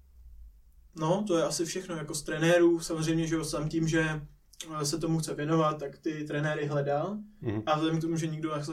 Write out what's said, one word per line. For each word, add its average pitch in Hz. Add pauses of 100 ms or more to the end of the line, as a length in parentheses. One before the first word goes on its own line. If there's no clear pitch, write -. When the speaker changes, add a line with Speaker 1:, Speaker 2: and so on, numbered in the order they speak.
(960)
Speaker 1:
no, 170
to 170
je 151
asi -
všechno, 185
jako 156
z -
trenérů, 170
samozřejmě, 165
že 160
jo, 160
sám 156
tím, 160
že, 156 (600)
eh, 147
se 156
tomu 160
chce 156
věnovat, 151
tak 143
ty 151
trenéry 151
hledal. 147 (220)
Speaker 2:
Mhm. 107
Speaker 1:
A 156
vzhledem 160
k 156
tomu, 165
že 165
nikdo 156 (220)